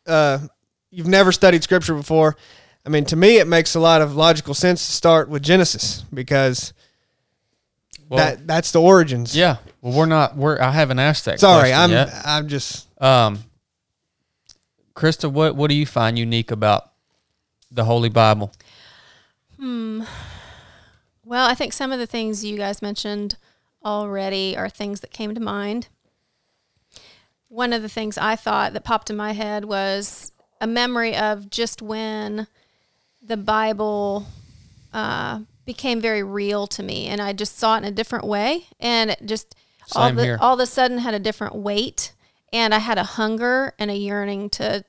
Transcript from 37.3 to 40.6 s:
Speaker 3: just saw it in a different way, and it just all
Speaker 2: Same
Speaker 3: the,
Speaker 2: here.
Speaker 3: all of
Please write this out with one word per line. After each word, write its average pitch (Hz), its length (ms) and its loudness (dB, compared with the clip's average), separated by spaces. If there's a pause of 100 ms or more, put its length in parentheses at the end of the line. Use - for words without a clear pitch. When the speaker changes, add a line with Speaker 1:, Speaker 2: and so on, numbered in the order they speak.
Speaker 3:
just 208 260 -8
saw 220 180 2
it - 20 0
in - 60 -10
a 208 80 -8
different 226 340 -6
way, 214 400 -4 (140)
and 226 320 0
it - 140 -10
just 220 280 -8 (400)
all - 140 2
Speaker 2:
Same 123 80 -2
Speaker 3:
the, 120 80 0
Speaker 2:
here. 117 160 -2
Speaker 3:
all 254 140 4
of 247 60 -2